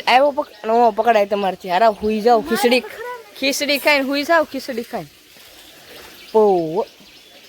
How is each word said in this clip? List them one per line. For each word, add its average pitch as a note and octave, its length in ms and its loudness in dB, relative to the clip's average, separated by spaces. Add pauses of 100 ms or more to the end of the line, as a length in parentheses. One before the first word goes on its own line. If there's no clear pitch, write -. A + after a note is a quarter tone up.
આવ્યો C4+ 240 4
પક-, C#4 340 -8
નો A3+ 260 4
પકડાય G#3+ 340 2
તમારથી. G3 440 -4
હારા, F#3+ 180 2
હુઈ G#3+ 340 -2
જાઓ, A3+ 200 4
ખીચડી, A#3+ 420 0 (560)
ખીચડી C#4 400 -2
ખાઈને C#4+ 260 0
હુઈ C#4 180 -4
જાઓ, D#4+ 200 0
ખીચડી B3+ 400 -8
ખાઈને. F3+ 260 -12 (1200)
પો. A3 100 4 (1080)